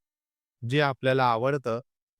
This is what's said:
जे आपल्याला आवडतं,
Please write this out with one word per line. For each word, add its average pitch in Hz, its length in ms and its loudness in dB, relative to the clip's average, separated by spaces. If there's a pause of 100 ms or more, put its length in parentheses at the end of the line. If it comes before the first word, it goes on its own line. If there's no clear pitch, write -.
(680)
जे 147 120 2
आपल्याला 131 440 0
आवडतं, 120 540 -2 (400)